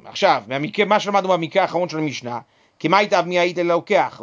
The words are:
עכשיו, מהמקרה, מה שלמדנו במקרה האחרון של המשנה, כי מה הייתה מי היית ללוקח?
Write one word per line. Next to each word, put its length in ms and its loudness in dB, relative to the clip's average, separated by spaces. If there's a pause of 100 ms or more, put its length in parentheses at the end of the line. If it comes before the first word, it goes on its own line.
עכשיו, 420 0
מהמקרה, 380 -2
מה 140 2
שלמדנו 300 0
במקרה 320 0
האחרון 280 -2
של 80 -6
המשנה, 420 -6 (400)
כי 80 -4
מה 100 4
הייתה 240 2
מי 180 0
היית 180 0
ללוקח? 640 0